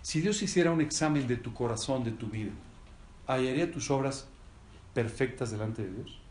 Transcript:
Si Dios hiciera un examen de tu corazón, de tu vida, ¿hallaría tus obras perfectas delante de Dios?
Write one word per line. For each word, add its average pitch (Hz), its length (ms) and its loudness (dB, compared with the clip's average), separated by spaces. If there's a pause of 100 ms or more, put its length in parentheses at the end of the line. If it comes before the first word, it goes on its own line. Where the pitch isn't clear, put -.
Si - 180 0
Dios 208 220 2
hiciera 170 280 4
un 165 80 4
examen 147 480 4
de 120 100 2
tu 117 160 -6
corazón, 120 500 0
de 113 80 0
tu 110 160 -6
vida, 107 240 -4 (760)
¿hallaría 131 440 2
tus 147 180 -6
obras 135 380 2 (680)
perfectas 120 580 0
delante 110 320 -2
de 92 80 -6
Dios? - 400 -10